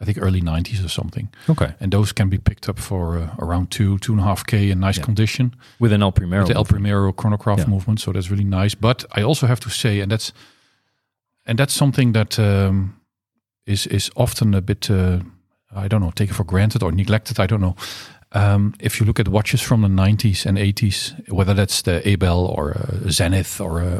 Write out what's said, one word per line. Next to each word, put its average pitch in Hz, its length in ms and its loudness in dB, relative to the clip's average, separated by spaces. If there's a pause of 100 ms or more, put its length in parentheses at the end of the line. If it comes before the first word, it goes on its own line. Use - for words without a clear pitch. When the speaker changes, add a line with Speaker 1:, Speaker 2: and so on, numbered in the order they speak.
Speaker 1:
I - 40 -10
think, 104 140 -2
early 92 200 2
nineties 87 420 -2
or 85 60 -4
something. - 400 -8 (200)
Speaker 2:
Okay. 82 300 0
Speaker 1:
And 92 140 -4
those 101 200 2
can 98 180 0
be 95 80 0
picked - 300 -2
up 101 100 -6
for, 85 400 -4
uh, 82 100 -4 (100)
around 87 320 -2
two, 98 280 2
two - 140 -4
and 107 80 2
a 95 40 2
half 98 220 -2
K 101 240 2
in 92 100 0
nice 95 180 2
Speaker 2:
Yeah. 147 60 -6
Speaker 1:
condition. 113 500 0 (240)
Speaker 2:
With 117 140 4
an 104 100 4
El 98 100 2
Primero 92 300 0
Speaker 1:
With 90 60 2
the 117 80 2
El 107 80 2
Speaker 2:
movement. 101 200 2
Speaker 1:
Primero 98 280 2
chronograph 104 460 0
Speaker 2:
Yeah. 92 100 0
Speaker 1:
movement, 101 320 0
so - 120 -6
that's 92 180 -4
really 101 140 0 (180)
nice. 101 120 0
But 117 300 0 (100)
I 104 80 2
also 139 240 0
have 120 140 2
to - 100 -14
say, 104 300 -2
and 98 100 -2
that's, 110 220 -4 (1120)
and 113 120 -2
that's 135 160 0
something 131 380 2
that, 107 260 0
um, 98 560 2 (720)
is, 101 200 -2
is - 300 -2
often 113 380 2
a 95 80 2
bit, 101 280 -4
uh, 90 280 2 (560)
I 98 120 -6
don't 104 140 2
know, 87 140 -2
taken 95 200 -2
for 101 100 -2
granted 98 380 0
or 90 100 0
neglected, 101 460 0
I 95 80 2
don't 104 140 0
know. 90 160 0 (560)
Um, 101 460 2
if - 220 -4
you 107 60 2
look 110 140 0
at 104 80 0
watches 104 320 0
from 113 220 2
the 101 60 4
nineties 95 580 2
and 95 100 2
eighties, 101 580 -2 (140)
whether 95 240 2
that's 98 300 0
the 87 260 0
Abel 90 380 2
or, - 300 -2
uh, - 340 -4
Zenith 92 500 0
or, 85 220 -4
uh, 90 180 -2